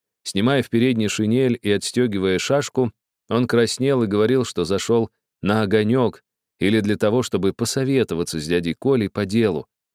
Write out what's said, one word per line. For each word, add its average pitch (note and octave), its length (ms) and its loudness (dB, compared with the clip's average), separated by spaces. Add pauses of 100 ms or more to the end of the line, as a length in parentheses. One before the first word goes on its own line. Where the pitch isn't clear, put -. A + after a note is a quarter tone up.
(220)
снимая B2 400 0
в - 80 -8
передней A#2 380 2
шинель A#2 520 0
и G2+ 100 -2
отстегивая G2 680 0
шашку, C3 540 -2 (360)
он A#2+ 180 0
краснел A#2+ 580 0
и - 20 -2
говорил, A2 380 2
что - 200 -4
зашел A2 460 0 (320)
на G#2+ 200 2
огонек G#2+ 600 0 (380)
или G#2+ 200 2
для G2+ 160 0
того, A2 260 2
чтобы F#2+ 300 -2
посоветоваться A#2 840 -2
с D2+ 80 -6
дядей E2+ 280 -2
Колей B2+ 360 0
по G#2 160 -4
делу. G2 400 0 (280)